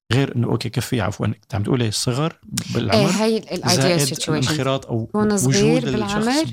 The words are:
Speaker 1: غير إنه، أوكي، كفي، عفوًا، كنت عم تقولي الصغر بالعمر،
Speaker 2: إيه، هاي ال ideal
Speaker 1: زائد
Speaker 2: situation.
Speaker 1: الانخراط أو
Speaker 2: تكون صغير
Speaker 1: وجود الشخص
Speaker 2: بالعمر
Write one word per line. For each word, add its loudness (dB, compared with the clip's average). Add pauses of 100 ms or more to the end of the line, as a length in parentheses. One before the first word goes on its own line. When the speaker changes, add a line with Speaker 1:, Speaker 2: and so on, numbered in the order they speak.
(140)
Speaker 1:
غير 2
إنه، 2
أوكي، 0
كفي، -2
عفوًا، -2
كنت -6
عم 0
تقولي 0
الصغر -2
بالعمر، 0
Speaker 2:
إيه، 0
هاي 2
ال -8
ideal 0
Speaker 1:
زائد 2
Speaker 2:
situation. -6
Speaker 1:
الانخراط 0
أو -4
Speaker 2:
تكون 0
صغير 4
Speaker 1:
وجود 0
الشخص -2
Speaker 2:
بالعمر 0